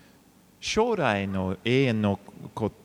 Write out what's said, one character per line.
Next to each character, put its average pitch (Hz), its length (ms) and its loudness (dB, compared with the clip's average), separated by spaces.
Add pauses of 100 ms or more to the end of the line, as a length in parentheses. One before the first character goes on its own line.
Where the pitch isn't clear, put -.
(600)
将 226 360 0
来 104 320 0
の 95 360 -2
永 127 200 2
遠 110 180 0
の 101 180 2 (360)
こ-、 107 160 -2 (140)